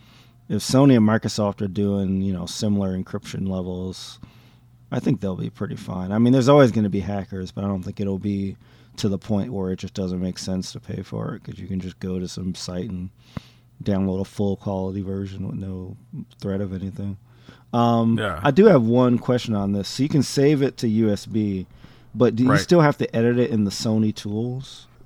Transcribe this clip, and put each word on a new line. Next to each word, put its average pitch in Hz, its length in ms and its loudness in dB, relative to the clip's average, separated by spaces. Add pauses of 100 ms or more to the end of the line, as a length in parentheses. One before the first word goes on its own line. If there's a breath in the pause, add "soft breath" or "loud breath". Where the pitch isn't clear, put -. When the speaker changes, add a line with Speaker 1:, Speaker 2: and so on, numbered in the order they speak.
(480 soft breath)
Speaker 1:
if 104 140 -2
Sony 131 340 6
and 107 100 6
Microsoft 107 560 0
are 101 60 -2
doing, 98 540 -2
you 98 100 -2
know, 87 140 -6
similar 101 500 -2
encryption 95 520 -8
levels, 92 720 -8 (720 soft breath)
I 127 80 -2
think 123 220 0
they'll 95 160 -4
be 113 140 -6
pretty - 260 -8
fine. 95 360 -6
I 107 60 2
mean, 120 140 6
there's 127 160 4
always 139 240 8
gonna 107 180 0
be 98 100 -2
hackers, 95 520 -6
but 98 120 -6
I 101 40 -2
don't 95 140 -4
think - 180 -10
it'll 98 180 -2
be 98 380 -4 (400 soft breath)
to 110 120 -2
the 95 100 -2
point 107 340 -4
where 92 200 -4
it 92 60 -6
just - 160 -10
doesn't 90 260 -4
make 90 180 -4
sense 92 340 -6
to - 80 -14
pay 98 220 -10
for 110 320 -8
it, - 100 -18
'cause 95 140 -14
you 95 80 -12
can 95 140 -4
just 90 200 -10
go 92 180 -4
to 90 100 -6
some 92 260 -6
site 90 360 -8
and 92 200 -8 (720 loud breath)
download 95 380 0
a 98 40 -2
full 101 320 -2
quality 95 440 -4
version 98 460 -6
with - 100 -8
no 95 400 -10 (440)
threat 98 200 -2
of 95 120 -4
anything. 98 440 -6 (560 soft breath)
Um, 117 460 4
Speaker 2:
Yeah. 95 240 -2
Speaker 1:
I 143 80 2
do 190 160 8
have 151 160 8
one 120 360 4
question 120 360 -2
on 101 180 0
this. 98 160 -2
So - 140 -4
you 143 60 0
can 139 140 2
save 139 400 2
it 127 160 -2
to 120 100 -2
U 110 220 2
S 101 160 -2
B, 98 400 -2 (480 soft breath)
but 113 220 4
do 123 80 4
you 131 60 4
Speaker 2:
Right. 147 100 4
Speaker 1:
still 175 220 6
have 147 160 4
to 113 180 -2
edit 120 220 2
it 120 120 2
in 107 140 0
the 98 60 0
Sony 110 440 0
tools? 120 720 -8 (200)